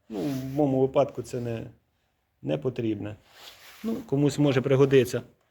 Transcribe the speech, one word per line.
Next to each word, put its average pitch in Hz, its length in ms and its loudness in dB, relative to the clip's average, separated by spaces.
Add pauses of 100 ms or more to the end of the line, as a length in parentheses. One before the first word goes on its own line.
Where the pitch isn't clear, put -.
Ну, 214 100 -6
в 135 360 -6
моєму 135 260 2
випадку 135 400 0
це 123 180 -10
не, 117 240 -8 (760)
не 147 160 -4
потрібне. 110 580 -4 (680)
Ну, 226 120 -4
комусь 143 440 0
може 139 220 4
пригодиться. 135 600 4 (300)